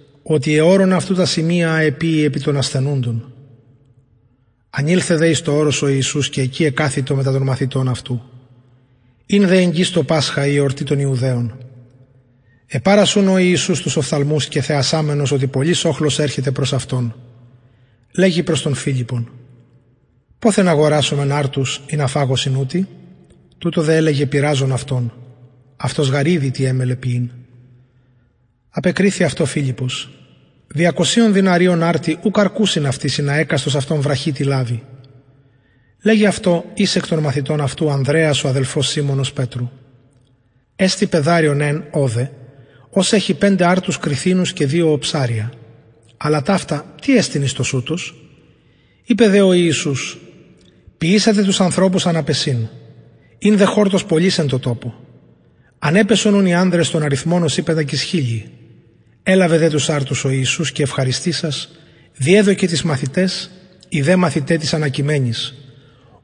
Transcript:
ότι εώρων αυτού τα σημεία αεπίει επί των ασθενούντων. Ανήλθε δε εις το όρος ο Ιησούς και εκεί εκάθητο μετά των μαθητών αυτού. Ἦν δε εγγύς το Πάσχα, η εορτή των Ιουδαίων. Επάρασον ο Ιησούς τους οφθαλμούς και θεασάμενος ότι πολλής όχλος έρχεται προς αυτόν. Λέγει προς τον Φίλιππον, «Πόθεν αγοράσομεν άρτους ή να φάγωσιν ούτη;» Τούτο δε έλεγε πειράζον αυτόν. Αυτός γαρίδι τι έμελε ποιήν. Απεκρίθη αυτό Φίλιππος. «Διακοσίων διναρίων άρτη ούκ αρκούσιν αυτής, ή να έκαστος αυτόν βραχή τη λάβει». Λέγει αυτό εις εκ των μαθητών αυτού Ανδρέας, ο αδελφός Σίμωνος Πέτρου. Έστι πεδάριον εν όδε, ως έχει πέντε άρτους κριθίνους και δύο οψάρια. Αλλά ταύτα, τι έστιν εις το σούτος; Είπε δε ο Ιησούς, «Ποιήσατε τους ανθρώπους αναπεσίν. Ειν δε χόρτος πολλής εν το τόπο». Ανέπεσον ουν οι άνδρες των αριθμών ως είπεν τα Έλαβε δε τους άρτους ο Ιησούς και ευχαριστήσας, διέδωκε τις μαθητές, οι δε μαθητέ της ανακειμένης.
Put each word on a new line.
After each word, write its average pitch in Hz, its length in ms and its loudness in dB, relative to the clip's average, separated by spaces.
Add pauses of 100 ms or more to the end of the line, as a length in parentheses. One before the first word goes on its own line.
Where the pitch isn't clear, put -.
(220)
ότι 151 320 0
εώρων 185 380 6
αυτού 180 220 0
τα 175 120 2
σημεία 165 460 0
αεπίει 156 520 0
επί 143 160 0
των 143 160 0
ασθενούντων. 131 760 -2 (1400)
Ανήλθε 170 460 0
δε 165 120 2
εις 147 140 0
το 147 140 0
όρος 151 260 0
ο 143 60 0
Ιησούς 135 420 -2
και 143 100 -4
εκεί 131 240 -2
εκάθητο 139 500 -2
μετά 135 180 0
των 135 100 0
μαθητών 131 460 -2
αυτού. 123 340 -6 (1080)
Ἦν 202 160 4
δε 185 100 4
εγγύς 180 340 2
το 165 120 0
Πάσχα, 143 440 -2
η 143 100 0
εορτή 139 280 -2
των 139 140 -2
Ιουδαίων. 127 600 -2 (1080)
Επάρασον 196 600 2
ο 190 100 2
Ιησούς 180 420 0
τους - 160 -4
οφθαλμούς 147 520 -2
και 147 120 -2
θεασάμενος 143 720 0
ότι 135 140 0
πολλής 143 380 0
όχλος 156 340 0
έρχεται 139 320 -2
προς 131 220 -2
αυτόν. 123 420 -4 (1000)
Λέγει 175 300 2
προς 151 200 -2
τον 143 120 -2
Φίλιππον, 123 560 -4 (1080)
«Πόθεν 196 280 4
αγοράσομεν 147 640 2
άρτους 139 540 -4
ή 156 100 -6
να 143 100 0
φάγωσιν 135 500 0
ούτη;» 139 320 -2 (680)
Τούτο 170 240 -2
δε 160 140 4
έλεγε 147 300 2
πειράζον 139 460 0
αυτόν. 123 400 -4 (640)
Αυτός - 320 -2
γαρίδι 143 420 0
τι 131 140 -2
έμελε 127 300 0
ποιήν. 123 360 -4 (1400)
Απεκρίθη 180 540 0
αυτό 156 200 0
Φίλιππος. 131 640 -4 (560)
«Διακοσίων 175 640 2
διναρίων 180 500 4
άρτη 160 400 0
ούκ 214 160 0
αρκούσιν 190 480 0
αυτής, 135 320 -4
ή 147 40 -2
να 143 120 -2
έκαστος 139 420 -2
αυτόν 147 240 -2
βραχή 139 320 -2
τη 135 120 -4
λάβει». 127 380 -2 (1200)
Λέγει 214 240 4
αυτό 175 380 0 (100)
εις - 220 0
εκ 180 100 -2
των 160 120 -2
μαθητών 147 420 -2
αυτού 147 300 -2
Ανδρέας, 143 540 0
ο 143 40 0
αδελφός 135 400 -2
Σίμωνος 139 440 -2
Πέτρου. 123 380 -6 (1080)
Έστι 190 300 0
πεδάριον 156 540 2
εν 147 300 -2
όδε, 131 420 -2 (580)
ως 190 220 2
έχει 190 220 2
πέντε 190 320 2
άρτους 185 320 0
κριθίνους 180 540 -2
και 147 140 -2
δύο 160 260 2
οψάρια. 123 600 -2 (640)
Αλλά 151 260 0
ταύτα, 185 600 -2
τι 269 140 2
έστιν 156 260 0
εις 131 100 -2
το 131 100 -4
σούτος; 135 520 -4 (920)
Είπε 226 240 4
δε 202 120 4
ο 190 120 6
Ιησούς, 160 640 0 (840)
«Ποιήσατε 202 420 4
τους 196 180 0
ανθρώπους 185 460 2
αναπεσίν. 143 600 -2 (720)
Ειν 208 180 4
δε 196 80 6
χόρτος 196 400 2
πολλής 175 340 0
εν 156 80 0
το 131 120 -2
τόπο». 120 360 -6 (840)
Ανέπεσον 202 560 2
ουν 196 120 4
οι 175 80 2
άνδρες 175 360 2
των 160 120 0
αριθμών 165 400 0
ως 151 140 -2
είπεν 160 200 -2
τα 160 80 0 (1400)
Έλαβε 180 360 4
δε 160 100 4
τους 147 200 0
άρτους 139 360 -4
ο 139 60 0
Ιησούς 135 420 -2
και 147 100 -4
ευχαριστήσας, 139 880 -4 (420)
διέδωκε 190 540 2
τις 165 160 -2
μαθητές, 156 680 -4 (380)
οι 156 120 -2
δε 175 160 4
μαθητέ 165 400 0
της 156 180 -2
ανακειμένης. 143 800 -2 (680)